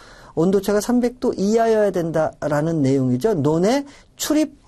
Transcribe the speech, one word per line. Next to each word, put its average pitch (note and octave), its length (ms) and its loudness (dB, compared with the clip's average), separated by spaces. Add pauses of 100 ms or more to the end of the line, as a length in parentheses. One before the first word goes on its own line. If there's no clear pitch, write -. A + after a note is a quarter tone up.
(340)
온도차가 G3 480 0
삼백 B3 380 -2
도 B3 140 0
이하여야 G#3+ 580 2
된다라는 D#3+ 880 -2
내용이죠. C3+ 540 0
논해 F3 500 0 (300)
출입 D4+ 420 -2 (100)